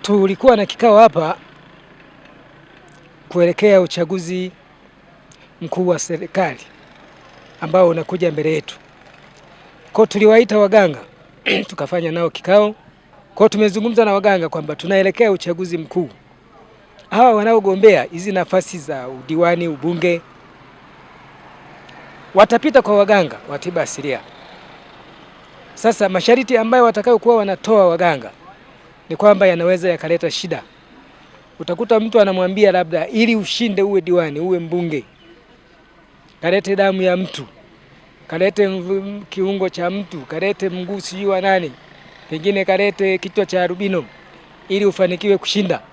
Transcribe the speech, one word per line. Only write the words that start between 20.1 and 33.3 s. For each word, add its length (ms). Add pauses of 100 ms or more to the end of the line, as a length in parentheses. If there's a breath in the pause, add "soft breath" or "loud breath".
watapita 460
kwa 160
waganga 400 (120)
wa 100
tiba 220
asilia. 380 (1500)
Sasa 360
masharti 480
ambayo 260
watakayokuwa 520
wanatoa 520
waganga 440 (800)
ni 60
kwamba 320
yanaweza 420
yakaleta 420
shida. 320 (960)
Utakuta 400
mtu 220
anamwambia 500
labda, 360
"Ili 280